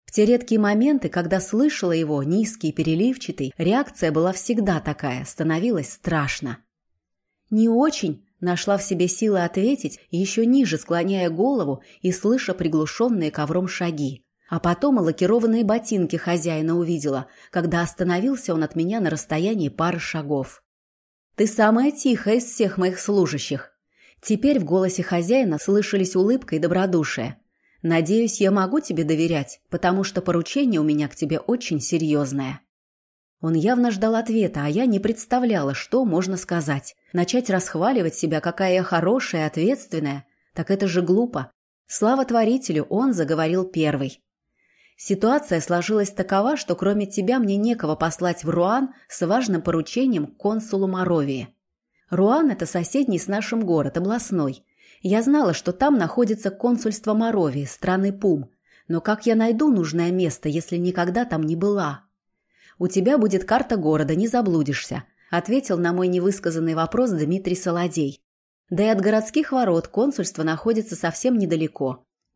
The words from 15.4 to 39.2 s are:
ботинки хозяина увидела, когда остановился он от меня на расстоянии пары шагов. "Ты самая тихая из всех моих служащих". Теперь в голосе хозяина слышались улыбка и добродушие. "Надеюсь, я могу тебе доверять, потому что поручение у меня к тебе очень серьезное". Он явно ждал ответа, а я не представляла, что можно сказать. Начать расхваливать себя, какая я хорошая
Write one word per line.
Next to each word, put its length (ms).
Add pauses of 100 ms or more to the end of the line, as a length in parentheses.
ботинки 500
хозяина 640
увидела, 500 (240)
когда 300
остановился 720
он 100
от 140
меня 240
на 80
расстоянии 580
пары 320
шагов. 640 (720)
"Ты 120
самая 440
тихая 460
из 80
всех 320
моих 220
служащих". 760 (480)
Теперь 380
в 40
голосе 400
хозяина 560
слышались 560
улыбка 400
и 40
добродушие. 800 (460)
"Надеюсь, 580
я 100
могу 280
тебе 240
доверять, 640
потому 340
что 180
поручение 600
у 20
меня 240
к 80
тебе 240
очень 400
серьезное". 800 (800)
Он 140
явно 380
ждал 240
ответа, 500
а 20
я 200
не 120
представляла, 760
что 300
можно 320
сказать. 580 (180)
Начать 380
расхваливать 640
себя, 260
какая 320
я 100
хорошая 600